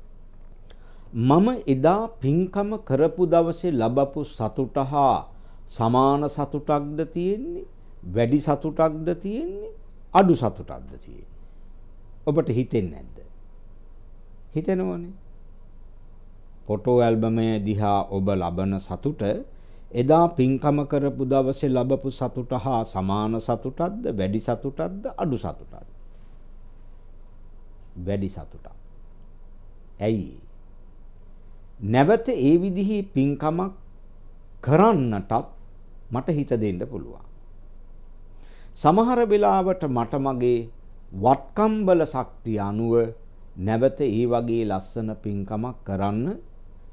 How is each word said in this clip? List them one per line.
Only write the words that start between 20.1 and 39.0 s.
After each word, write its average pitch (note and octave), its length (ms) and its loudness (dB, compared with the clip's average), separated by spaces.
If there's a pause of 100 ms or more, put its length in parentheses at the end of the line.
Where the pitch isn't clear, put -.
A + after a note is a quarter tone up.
පින්කම C#3 580 2
කරපු C#3 400 0
දවසේ C3+ 440 2
ලබපු C3 420 2
සතුට B2 400 -4
හා B2+ 320 0
සමාන G#2 560 0
සතුටක්ද, E3 640 -2 (120)
වැඩි G2 240 0
සතුටක්ද, D#3+ 640 -4 (140)
අඩු C3+ 200 0
සතුටක්ද? - 520 -10 (2000)
වැඩි F#2+ 320 -2
සතුටක්. - 380 -12 (1300)
ඇයි? F#2+ 400 0 (1400)
නැවත D3 460 6
ඒ D3+ 280 6
විදිහේ G3 460 0
පින්කමක් D3+ 680 0 (880)
කරන්නටත් C#3 720 4 (800)
මට - 180 -2
හිත D3 220 0 (100)
දෙන්න F#2+ 260 0
පුළුවන්. - 420 -12 (1500)
සමහර A3+ 480 6